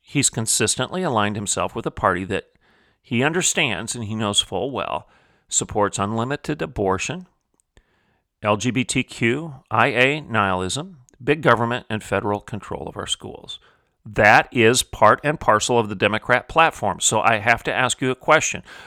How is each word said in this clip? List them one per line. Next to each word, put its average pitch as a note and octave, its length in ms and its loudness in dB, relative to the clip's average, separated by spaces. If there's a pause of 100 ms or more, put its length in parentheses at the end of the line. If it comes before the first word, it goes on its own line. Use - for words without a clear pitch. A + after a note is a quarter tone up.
he's - 280 -2
consistently B2 760 -2
aligned G#2+ 340 0
himself F#2+ 380 -4
with A#2 120 -8
a D3+ 40 -4
party F#2+ 340 0
that F#2 220 -6 (540)
he A#2+ 220 -2
understands C#3+ 720 -2
and A#2+ 100 -8
he G#2+ 100 -6
knows G#2 260 -2
full G2+ 300 -4
well - 380 -6 (400)
supports - 500 -2
unlimited A#2 640 -4
abortion, A2 640 -4 (1160)
L G#2+ 140 2
G A2 140 -2
B B2+ 120 -2
T C3 220 -2
Q C#3 500 -4 (160)
I A2+ 180 2
A C3+ 340 2
nihilism, G#2 760 -2 (240)
big D3 200 -2
government, A#2 460 2
and G#2+ 140 -6
federal G2+ 380 -2
control - 480 -10
of - 80 -14
our - 100 -8
schools. - 540 -10 (440)
That A2 480 6
is A#2+ 300 4
part A2+ 400 4
and D3+ 180 -4
parcel A#2 380 2
of A2 100 0
the G#2 60 -8
Democrat G#2+ 540 0
platform. D#3 520 0
So - 200 0
I A2+ 180 2
have A2+ 240 2
to C#3+ 100 -4
ask B2 300 -2
you B2+ 80 0
a B2+ 60 -4
question. - 460 2 (240)